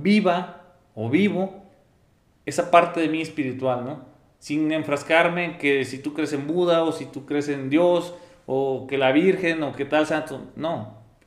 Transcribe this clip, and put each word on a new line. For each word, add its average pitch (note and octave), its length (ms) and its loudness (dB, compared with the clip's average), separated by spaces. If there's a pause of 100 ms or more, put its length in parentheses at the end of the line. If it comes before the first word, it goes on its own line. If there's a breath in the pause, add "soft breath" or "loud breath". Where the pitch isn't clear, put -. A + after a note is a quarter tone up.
viva F3+ 600 2 (320)
o A2 160 -6
vivo F#3 540 0 (840)
esa C#3+ 240 -2
parte E3+ 300 6
de D#3+ 80 2
mí D#3 120 -2
espiritual, B2+ 640 -4
¿no? C#3+ 220 -12 (320)
Sin D3+ 340 -2
enfrascarme D#3+ 720 2
en E3 140 -8
que C#3 260 2
si B2 140 -8
tú D3 160 -8
crees D3+ 180 -2
en C#3+ 140 -4
Buda E3+ 380 2
o D#3+ 80 0
si - 140 -8
tú C3 200 -14
crees D3 220 -2
en C#3 200 -4
Dios E3+ 460 2 (320 loud breath)
o C3 400 -2
que C#3 100 -4
la C3+ 160 4
Virgen E3 520 2
o C3+ 80 -4
que C#3 120 -6
tal D3+ 220 2
santo, D3+ 500 -6
no. C#3 400 -6 (300)